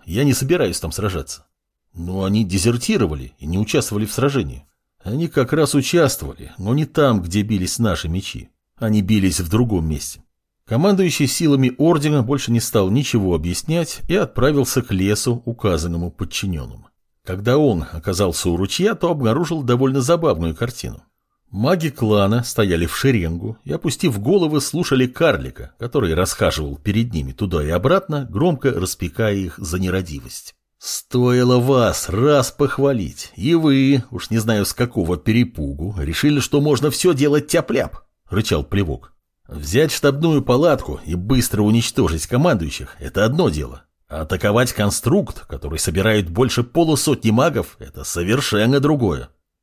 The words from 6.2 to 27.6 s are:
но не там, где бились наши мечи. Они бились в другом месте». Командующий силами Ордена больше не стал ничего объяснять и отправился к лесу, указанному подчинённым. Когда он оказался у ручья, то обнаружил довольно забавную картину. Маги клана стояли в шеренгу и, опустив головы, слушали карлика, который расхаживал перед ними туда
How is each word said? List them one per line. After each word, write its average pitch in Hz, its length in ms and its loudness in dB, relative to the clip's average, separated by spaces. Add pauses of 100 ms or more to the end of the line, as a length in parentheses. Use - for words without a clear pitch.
но 107 160 -2
не 151 100 2
там, 127 380 2
где 90 200 0
бились 101 360 -2
наши 98 300 0
мечи. - 420 -8 (260)
Они 107 240 2
бились 95 400 2
в 82 80 -6
другом 101 400 0
месте». - 340 -8 (440)
Командующий 175 600 2
силами 135 520 2
Ордена 147 440 2
больше 131 280 -2
не 117 100 2
стал 95 300 0
ничего 104 440 2
объяснять 90 760 -2
и 165 60 0
отправился 139 680 0
к - 100 -6
лесу, 104 540 0
указанному 87 640 -2
подчинённым. 67 760 -8 (380)
Когда 104 340 0
он 107 320 2
оказался 87 600 -2
у 85 60 2
ручья, 175 380 0
то 175 160 -2
обнаружил 151 520 0
довольно 131 380 2
забавную 123 540 0
картину. - 480 -8 (480)
Маги 156 380 0
клана 107 540 2
стояли 90 420 0
в 78 100 -4
шеренгу 95 720 0
и, 139 80 -6
опустив 151 480 -2
головы, 156 400 2
слушали 139 460 0
карлика, 127 720 -2
который 117 340 -2
расхаживал 78 640 0
перед 113 380 -2
ними 73 180 -4
туда 85 320 -2